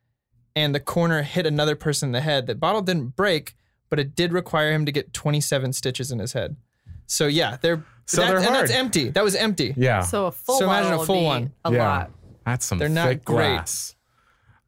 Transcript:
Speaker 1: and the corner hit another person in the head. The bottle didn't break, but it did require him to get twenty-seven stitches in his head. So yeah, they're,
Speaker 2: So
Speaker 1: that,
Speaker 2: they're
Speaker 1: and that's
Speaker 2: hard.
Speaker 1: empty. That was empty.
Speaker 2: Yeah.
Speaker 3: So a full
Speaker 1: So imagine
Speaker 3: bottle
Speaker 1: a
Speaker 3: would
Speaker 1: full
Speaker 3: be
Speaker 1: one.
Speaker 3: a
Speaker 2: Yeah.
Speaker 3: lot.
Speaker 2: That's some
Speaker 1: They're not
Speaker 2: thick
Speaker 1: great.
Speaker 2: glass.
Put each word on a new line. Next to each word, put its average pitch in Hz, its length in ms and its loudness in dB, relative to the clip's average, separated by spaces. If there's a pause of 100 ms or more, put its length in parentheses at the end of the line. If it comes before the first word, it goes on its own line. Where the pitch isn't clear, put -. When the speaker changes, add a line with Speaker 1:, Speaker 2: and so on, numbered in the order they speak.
(560)
Speaker 1:
and 151 180 2
the 143 60 -2
corner 170 420 2
hit 160 240 -2
another 151 300 2
person 147 340 -2
in 120 40 -2
the 123 80 0
head. 143 260 0
The 113 80 -4
bottle 180 260 0
didn't 170 340 -2
break, 180 400 0 (360)
but 156 80 2
it 139 160 -2
did 170 180 0
require 156 380 0
him 156 140 0
to 143 60 -2
get 143 220 -4
twenty-seven 143 600 -2
stitches 135 380 -4
in 120 80 -4
his 107 140 -6
head. 113 220 -4 (520)
So - 200 0
yeah, 143 340 0
they're, 165 220 0 (220)
Speaker 2:
So 165 160 0
Speaker 1:
that, - 80 2
Speaker 2:
they're 190 80 2
Speaker 1:
and 185 80 2
that's 247 260 2
Speaker 2:
hard. 254 140 0
Speaker 1:
empty. 160 240 0
That 202 140 2
was 196 120 2
empty. 185 420 0
Speaker 2:
Yeah. 120 240 4
Speaker 3:
So 190 260 0
a 170 40 -4
full - 280 -2
Speaker 1:
So 196 60 2
imagine 196 260 2
Speaker 3:
bottle 165 40 2
Speaker 1:
a 156 40 0
Speaker 3:
would 160 80 -2
Speaker 1:
full 190 120 2
Speaker 3:
be 165 60 2
Speaker 1:
one. 131 260 0 (140)
Speaker 3:
a 131 80 0
Speaker 2:
Yeah. 117 140 4
Speaker 3:
lot. 139 240 -2 (340)
Speaker 2:
That's 120 200 -2
some 98 120 -2
Speaker 1:
They're 147 120 0
not 165 200 2
Speaker 2:
thick - 160 -2
Speaker 1:
great. 131 300 2
Speaker 2:
glass. - 400 -8 (720)